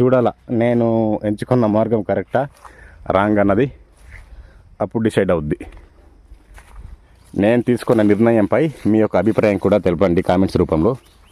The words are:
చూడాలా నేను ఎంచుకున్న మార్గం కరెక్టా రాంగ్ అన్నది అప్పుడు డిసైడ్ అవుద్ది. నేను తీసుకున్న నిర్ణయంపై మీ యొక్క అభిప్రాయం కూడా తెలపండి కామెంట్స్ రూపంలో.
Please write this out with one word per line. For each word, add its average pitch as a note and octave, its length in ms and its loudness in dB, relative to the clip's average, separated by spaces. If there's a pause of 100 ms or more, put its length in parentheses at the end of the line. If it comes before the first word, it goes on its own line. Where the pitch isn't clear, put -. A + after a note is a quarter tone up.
చూడాలా B2 320 2 (300)
నేను A#2+ 240 0 (420)
ఎంచుకున్న A2+ 380 0 (100)
మార్గం A2 320 0
కరెక్టా G2+ 320 -2 (760)
రాంగ్ G#2 260 2
అన్నది G2 220 0 (1160)
అప్పుడు A2+ 240 -6
డిసైడ్ G2 280 0
అవుద్ది. D2+ 220 -4 (1900)
నేను A#2 240 2
తీసుకున్న A#2+ 420 0
నిర్ణయంపై A2 500 2 (300)
మీ A2 140 2
యొక్క G#2 180 -2
అభిప్రాయం G#2 420 0
కూడా G2+ 220 2
తెలపండి F2+ 420 0
కామెంట్స్ F#2+ 340 0
రూపంలో. E2 300 0 (400)